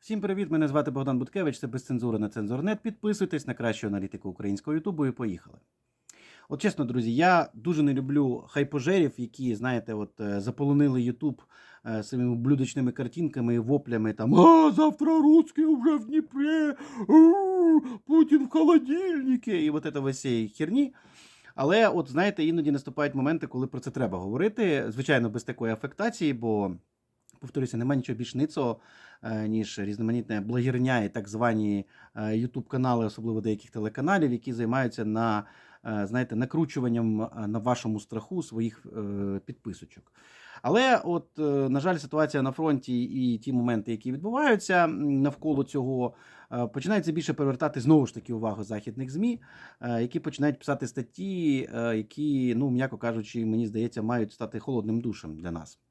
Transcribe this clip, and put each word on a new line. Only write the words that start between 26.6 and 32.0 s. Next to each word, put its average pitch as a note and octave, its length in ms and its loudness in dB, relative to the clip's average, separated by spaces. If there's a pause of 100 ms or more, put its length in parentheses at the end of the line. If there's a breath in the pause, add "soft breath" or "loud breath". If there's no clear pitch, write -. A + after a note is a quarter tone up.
повторюся, B2+ 380 -6
немає C3 200 0
нічого B2 200 -6
більш A#2+ 180 -10
ницого, B2+ 440 -2 (440 loud breath)
е, A2 240 -4
ніж G#2+ 320 -4
різноманітна A2 640 -4
блогерня B2 580 0
і G#2 100 -2
так G2+ 200 -8
звані, G#2+ 560 0 (300 soft breath)